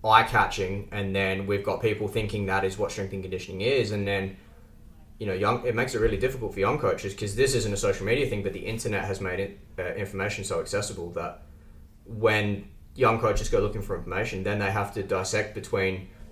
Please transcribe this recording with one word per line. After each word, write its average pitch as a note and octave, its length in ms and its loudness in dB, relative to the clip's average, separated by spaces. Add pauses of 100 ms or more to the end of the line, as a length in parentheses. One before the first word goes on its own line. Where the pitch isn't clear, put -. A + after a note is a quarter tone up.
eye-catching, G#2 840 4
and G2 240 -2
then G2 320 0
we've G2+ 180 0
got - 160 -2
people G#2+ 280 0
thinking G#2 380 -2
that F#2+ 180 2
is F#2+ 120 0
what G#2 140 0
strength G2 220 -6
and F#2+ 100 -6
conditioning F#2 380 -6
is, A2+ 320 2
and G2+ 140 0
then, G2 300 -2 (840)
you G#2+ 80 -6
know, G2 60 -2
young, G#2 320 2
it A#2+ 100 0
makes B2 200 0
it G#2+ 60 0
really G#2+ 160 4
difficult A#2 380 -2
for G2 60 -4
young B2 180 4
coaches G2+ 360 -2
'cause G2+ 220 -4
this C3 180 4
isn't G#2 180 2
a G2 40 0
social G2 280 0
media B2+ 220 2
thing, G#2 160 -2
but F#2+ 100 -2
the F#2 140 -8
internet G#2 380 -2
has F#2+ 160 -4
made F#2 180 -2
it, G2 200 -4 (200)
uh, - 40 -4 (120)
information G2 500 -4
so F#2+ 160 -2
accessible F2 500 -4
that F2 320 -6 (640)
when G#2 580 2 (320)
young A2+ 240 6
coaches G#2+ 280 2
go G#2+ 120 4
looking G#2 220 0
for G2 140 -4
information, F#2+ 460 -4
then G#2 160 0
they G2+ 120 0
have G2 240 -2
to G#2 100 -2
dissect G2 500 0
between F#2+ 540 -2 (240)